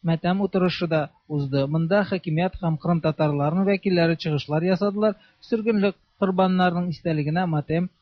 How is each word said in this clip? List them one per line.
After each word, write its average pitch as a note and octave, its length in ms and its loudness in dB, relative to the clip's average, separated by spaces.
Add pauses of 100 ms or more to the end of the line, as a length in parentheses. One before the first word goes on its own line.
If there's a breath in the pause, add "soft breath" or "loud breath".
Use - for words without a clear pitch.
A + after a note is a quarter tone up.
матәм F3 380 0
утырышы F3+ 420 0
да D#3 240 -2 (160)
узды. C#3 400 -2
Монда E3 380 2
хакимият F3 580 -2
һәм E3 160 0
Кырым E3+ 220 0
татарларының D#3 680 0
вәкилләре F3+ 500 2
чыгышлар D3+ 460 -2
ясадылар. G3 540 0 (240 soft breath)
Сөргенлек G#3+ 560 0 (240)
корбаннарының F3+ 720 2
истәлегенә D#3 540 -2
матәм D#3+ 420 -2 (140)